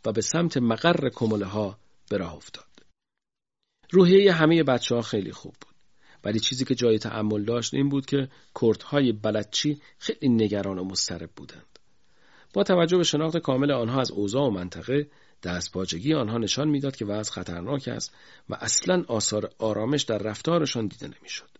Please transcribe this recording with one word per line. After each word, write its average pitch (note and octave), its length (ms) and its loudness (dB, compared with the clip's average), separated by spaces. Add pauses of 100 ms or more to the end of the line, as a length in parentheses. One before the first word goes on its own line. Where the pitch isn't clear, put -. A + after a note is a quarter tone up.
و A2 60 -2
به A2+ 80 0
سمت E3 360 0
مقر B2+ 520 2
کموله‌ها G#2 680 -2 (320)
به G#2 60 0
راه E2+ 180 -4
افتاد. - 300 -20 (1300)
روحیه F#3+ 420 8
همه D#3+ 300 6
بچه‌ها B2 400 2
خیلی G2+ 300 -4
خوب - 280 -18
بود. - 140 -20 (500)
ولی G#2+ 160 0
چیزی C3 240 -2
که C3 100 0
جای A#2 240 4
تأمل G#2+ 460 -2
داشت A#2 300 -2
این C#3 140 2
بود C#3 180 -2
که C3+ 220 -2 (320)
کردهای B2 520 2
بلدچی G#2+ 680 -2 (180)
خیلی - 300 -4
نگران G2+ 500 2
و F#2+ 60 -6
مضطرب F2 520 -6
بودند. - 420 -20 (760)
با G3+ 80 2
توجه F3+ 340 4
به E3+ 80 4
شناخت D#3+ 320 0
کامل C#3+ 340 0
آنها B2+ 300 0
از A#2 100 0
اوضاع G#2 360 0
و A#2+ 40 2
منطقه، G2+ 600 -4 (320)
دستپاچگی F#2 720 -4
آنها A#2 240 -2
نشان B2+ 300 -2
می‌داد C#3 280 -2
که A2+ 80 -6
وضع G#2 280 -4
خطرناک F2+ 560 -8
است - 260 -8 (340)
و - 120 -6
اصلاً F3+ 480 0
آثار G#2 500 -2
آرامش A2 440 -2
در A2 160 -2
رفتارشان A2+ 680 -2
دیده - 200 -10
نمی‌شد. - 420 -16 (120)